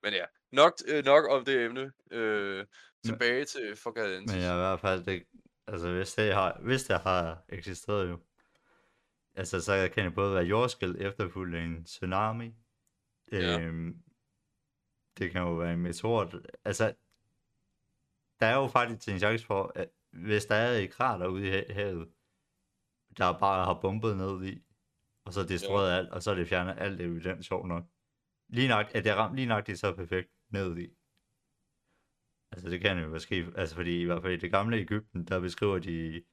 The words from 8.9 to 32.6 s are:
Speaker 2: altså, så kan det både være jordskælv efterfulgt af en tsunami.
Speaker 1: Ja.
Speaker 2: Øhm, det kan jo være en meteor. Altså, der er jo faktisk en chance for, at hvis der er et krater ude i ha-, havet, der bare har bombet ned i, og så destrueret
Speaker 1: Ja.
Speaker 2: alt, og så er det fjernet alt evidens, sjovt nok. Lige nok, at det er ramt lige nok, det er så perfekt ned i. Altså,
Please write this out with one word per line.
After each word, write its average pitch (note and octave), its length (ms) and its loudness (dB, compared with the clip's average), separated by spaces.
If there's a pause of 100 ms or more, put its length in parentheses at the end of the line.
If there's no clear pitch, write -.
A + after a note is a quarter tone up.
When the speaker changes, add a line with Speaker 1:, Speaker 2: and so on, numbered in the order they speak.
Speaker 2:
altså, F#2 260 -2
så F#2+ 340 4
kan G#2 100 2
det E2+ 100 -2
både G2 200 2
være F2+ 100 4
jordskælv G2+ 560 0
efterfulgt F#2 560 -4
af E2+ 60 -2
en E2 220 -6
tsunami. A2 720 -4 (760)
Speaker 1:
Ja. F#2+ 280 0
Speaker 2:
Øhm, E2 420 -6 (1160)
det F#2 120 -4
kan F2+ 100 -2
jo F2 140 0
være E2+ 180 0
en E2+ 80 -2
meteor. F2 520 0 (320)
Altså, G#2 300 0 (1500)
der A2+ 60 6
er A2+ 80 6
jo C3+ 140 2
faktisk A#2 400 0
en G2 100 0
chance A2 280 2
for, G2 280 0
at F2 140 -4 (220)
hvis G#2 360 0
der A2 80 2
er A#2 240 4
et F#2+ 120 -2
krater A2 360 -2
ude F#2+ 220 -2
i - 20 0
ha-, G2 240 -2
havet, F#2+ 340 -4 (1120)
der F2+ 200 4
bare F#2+ 260 4
har F2+ 160 2
bombet G#2+ 360 0
ned F#2+ 280 -4
i, F#2+ 180 -8 (640)
og F2+ 80 -12
så F#2+ 100 0
destrueret F#2+ 500 2
Speaker 1:
Ja. F2 60 4
Speaker 2:
alt, F2+ 120 -4
og F2+ 120 -8
så - 80 -2
er G2+ 40 4
det F2 140 -2
fjernet F2+ 300 0
alt G2 220 -4
evidens, F2 460 -4
sjovt F2+ 220 -4
nok. E2+ 160 -4 (640)
Lige B2+ 200 2
nok, G#2+ 260 4
at G#2+ 100 0
det G#2+ 60 6
er G2+ 40 6
ramt G#2+ 220 2
lige C3 120 0
nok, G#2+ 180 2
det G#2+ 60 -6
er F2+ 40 -6
så F#2 180 -2
perfekt F2+ 360 -4 (180)
ned F#2+ 300 -2
i. E2+ 100 -10 (1600)
Altså, F2+ 180 -8